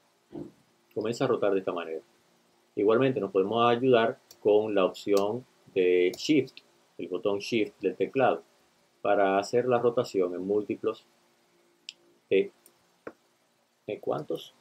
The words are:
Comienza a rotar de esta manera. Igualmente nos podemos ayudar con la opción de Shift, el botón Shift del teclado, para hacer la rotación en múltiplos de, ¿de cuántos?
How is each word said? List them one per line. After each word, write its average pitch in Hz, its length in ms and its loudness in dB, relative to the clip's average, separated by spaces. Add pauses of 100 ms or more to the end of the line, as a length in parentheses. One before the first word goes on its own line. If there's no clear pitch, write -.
(920)
Comienza 113 320 -4
a - 20 0
rotar 104 260 0
de 98 60 2
esta 95 120 -6
manera. 82 300 -8 (760)
Igualmente 113 460 2
nos 95 100 -6
podemos 110 380 2
ayudar 120 500 2 (220)
con 107 340 2
la 95 100 4
opción 101 600 0 (280)
de 90 440 4
Shift, 135 420 0 (380)
el 87 100 -10
botón 101 320 -4
Shift 104 400 -4
del 92 160 -2
teclado, 98 480 0 (580)
para 101 360 2
hacer 120 280 -2
la 123 140 2
rotación 110 540 0
en 90 120 -8
múltiplos 104 600 -4 (1200)
de, 98 220 0 (1400)
¿de 104 140 -6
cuántos? 143 600 -6